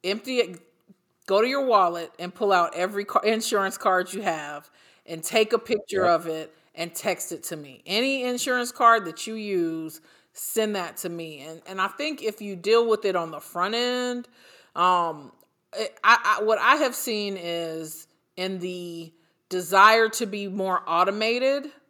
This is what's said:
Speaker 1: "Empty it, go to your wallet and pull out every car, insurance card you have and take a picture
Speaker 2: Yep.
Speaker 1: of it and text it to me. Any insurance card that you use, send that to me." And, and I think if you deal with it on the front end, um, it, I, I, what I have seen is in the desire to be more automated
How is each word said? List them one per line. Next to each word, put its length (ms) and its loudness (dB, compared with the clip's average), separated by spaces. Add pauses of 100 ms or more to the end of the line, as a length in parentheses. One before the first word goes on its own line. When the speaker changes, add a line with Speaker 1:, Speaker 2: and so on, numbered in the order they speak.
Speaker 1:
"Empty 360 -4
it, 200 -2 (640)
go 160 4
to 60 4
your 180 0
wallet 540 4
and 160 -8
pull 160 2
out 240 4
every 300 -2
car, 180 0
insurance 540 0
card 360 2
you 100 -6
have 460 -6 (360)
and 180 -12
take 300 2
a 60 2
picture 460 -2
Speaker 2:
Yep. 140 4
Speaker 1:
of 80 -8
it 280 -10 (200)
and 180 -8
text 380 -4
it 120 -10
to 140 -10
me. 300 -18
Any 360 -2
insurance 480 -2
card 340 6
that 200 -10
you 80 -8
use, 680 -4 (320)
send 420 -4
that 220 -6
to 120 -8
me." 320 -12
And, 240 -16
and 160 -6
I 60 0
think 340 -6
if 200 -6
you 140 -8
deal 320 4
with 180 0
it 100 2
on 160 -2
the 80 -12
front 340 -4
end, 540 -4 (480)
um, 560 0 (440)
it, 280 -6
I, 360 6
I, 40 -2
what 160 2
I 160 6
have 180 0
seen 440 -4
is 680 -8 (300)
in 220 -4
the 520 -10 (380)
desire 600 6
to 180 -4
be 200 -8
more 400 -2
automated 840 0 (180)